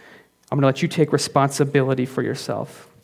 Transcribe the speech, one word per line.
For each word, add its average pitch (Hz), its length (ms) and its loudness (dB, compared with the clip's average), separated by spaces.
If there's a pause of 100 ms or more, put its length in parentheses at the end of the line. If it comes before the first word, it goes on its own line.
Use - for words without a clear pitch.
(500)
I'm 135 80 0
gonna 139 80 4
let 131 160 0
you 170 60 0
take 151 240 0
responsibility 139 920 0
for 131 180 -4
yourself." 113 640 -6 (180)